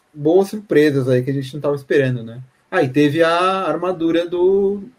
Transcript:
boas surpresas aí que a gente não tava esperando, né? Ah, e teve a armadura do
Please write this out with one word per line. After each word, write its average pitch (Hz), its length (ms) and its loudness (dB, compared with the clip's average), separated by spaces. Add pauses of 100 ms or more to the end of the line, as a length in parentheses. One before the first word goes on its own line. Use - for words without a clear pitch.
(140)
boas 165 360 2
surpresas 151 600 2
aí 127 140 2
que 139 80 -4
a - 20 -2
gente 135 220 -6
não 147 60 -10
tava 143 140 -2
esperando, 135 460 -2
né? 113 180 -16 (300)
Ah, 180 140 0
e 135 60 -2
teve 147 340 2
a 165 80 2
armadura 170 960 -2
do 196 560 0 (160)